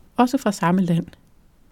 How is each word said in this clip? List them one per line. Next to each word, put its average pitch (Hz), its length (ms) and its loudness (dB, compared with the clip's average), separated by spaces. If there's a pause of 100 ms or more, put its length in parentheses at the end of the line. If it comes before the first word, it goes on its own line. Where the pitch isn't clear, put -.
(160)
Også 254 220 2
fra 214 140 -2
samme 185 300 0
land. 170 260 0 (640)